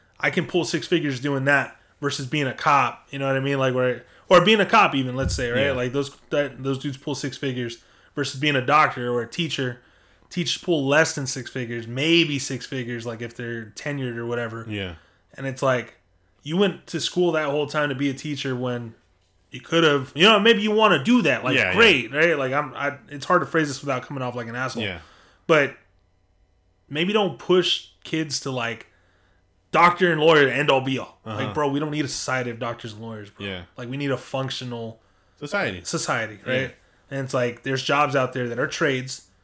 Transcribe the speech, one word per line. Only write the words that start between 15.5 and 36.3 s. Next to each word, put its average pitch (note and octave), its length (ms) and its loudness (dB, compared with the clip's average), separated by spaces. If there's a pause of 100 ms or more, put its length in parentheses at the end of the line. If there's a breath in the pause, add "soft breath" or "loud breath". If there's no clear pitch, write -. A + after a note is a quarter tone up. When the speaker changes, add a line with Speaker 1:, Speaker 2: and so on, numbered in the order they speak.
Speaker 1:
like, B2+ 320 0 (480)
you D#3 160 -4
went F#3 300 0
to E3 120 -6
school F3 340 0
that D3+ 160 -2
whole C#3+ 180 -2
time D3 220 -2
to C3+ 60 -4
be C#3 140 -2
a C3 60 -4
teacher C#3 400 -6
when B2 400 -6 (560)
you B2+ 80 -14
could E3+ 240 2
have, C#3+ 320 2
you D3+ 80 4
know, G#3+ 160 8
maybe G#3 240 4
you G#3+ 80 2
wanna G#3 320 4
do A#3 180 6
that. B2+ 220 2
Like, C3 120 2
Speaker 2:
Yeah, G#2+ 140 4
yeah. F#2 60 0
Speaker 1:
great, D#3 360 6
right? D#3 240 4
Like, C3 160 -2
I'm, C#3+ 220 -2
I, C3+ 240 -4 (120)
it's D3 180 -12
hard F3+ 160 4
to - 20 -6
phrase D#3 220 0
this C3+ 140 -6
without C3+ 260 -4
coming C3+ 160 -8
off B2 100 -4
like A#2 140 -8
an A#2 80 -10
asshole. B2 260 -6
Speaker 2:
Yeah. F#2+ 160 -6 (480 soft breath)
Speaker 1:
But D3 300 4 (1120)
maybe E3+ 240 -2
don't F#3+ 240 0
push - 520 0 (140)
kids D#3 380 -4
to, C3+ 100 -8
like, A#2 360 -6 (840)
doctor E3+ 400 6
and D#3 80 0
lawyer, D3+ 300 8
end C#3 220 0
all C3+ 100 4
be B2+ 180 -2
all. - 260 -12
Speaker 2:
Uh-huh. G#2+ 200 -8
Speaker 1:
Like, G#2+ 80 -6
bro, D3+ 160 0
we C#3+ 100 -2
don't D3+ 120 -4
need D3+ 140 -4
a B2+ 40 -6
society B2+ 400 -4
of A2+ 100 -10
doctors A#2 340 -8
and G#2 100 -16
lawyers, A2 260 -12
bro. - 160 -14
Speaker 2:
Yeah. F#2 160 -8 (160)
Speaker 1:
Like, A#2+ 120 -12
we C3+ 80 -8
need C#3+ 140 -2
a B2 60 -2
functional B2 840 -8 (400)
Speaker 2:
Society. D3 440 -4
Speaker 1:
society, A2+ 640 -4